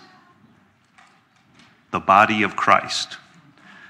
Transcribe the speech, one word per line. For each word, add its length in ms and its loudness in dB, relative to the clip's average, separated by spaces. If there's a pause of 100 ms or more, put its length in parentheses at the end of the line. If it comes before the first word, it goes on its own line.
(1900)
the 80 -4
body 420 2
of 140 -4
Christ." 600 -2 (720)